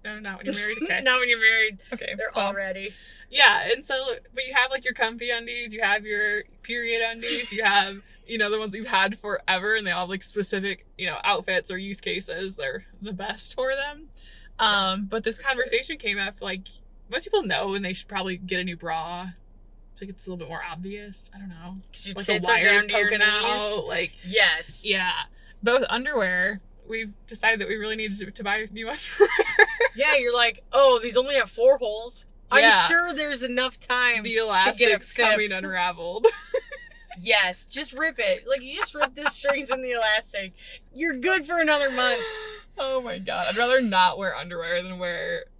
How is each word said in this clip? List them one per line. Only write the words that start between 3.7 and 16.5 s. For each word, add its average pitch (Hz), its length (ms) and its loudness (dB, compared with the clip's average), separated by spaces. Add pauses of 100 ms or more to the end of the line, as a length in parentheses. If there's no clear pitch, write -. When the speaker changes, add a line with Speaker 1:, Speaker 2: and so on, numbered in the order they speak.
Speaker 1:
and 262 140 0
so, 269 300 -2 (180)
but 254 120 -4
you 262 80 -10
have, 262 180 2
like, 262 140 -6
your 247 80 -2
comfy 233 360 -4
undies, 233 440 -6
you 220 80 -6
have 208 240 0
your 208 380 -2 (200)
period 233 380 -4
undies, 226 500 -4
you 214 120 -4
have, 202 400 2 (240)
you 226 100 -6
know, 208 120 0
the 220 100 0
ones 214 120 -6
that 202 80 -10
you've 220 80 -10
had 196 320 0
forever, 196 560 -2
and 214 100 -2
they 180 60 -2
all 175 100 -2
have, 175 80 -6
like, 190 140 -6
specific, 196 640 -4 (120)
you 185 80 -6
know, 180 180 -4
outfits 185 480 -2
or 185 60 -6
use 196 240 -10
cases. 190 540 -6
They're 143 300 -6 (160)
the 202 120 -10
best 202 420 -10
for 262 200 -2
them. 294 340 -10 (480)
Um, 202 480 2
but 220 180 -4
this 226 140 -4
Speaker 2:
For - 60 -16
sure. 269 60 0
Speaker 1:
conversation 254 480 -2
came 202 220 -4
up, 202 220 -6
like, 190 260 -8 (440)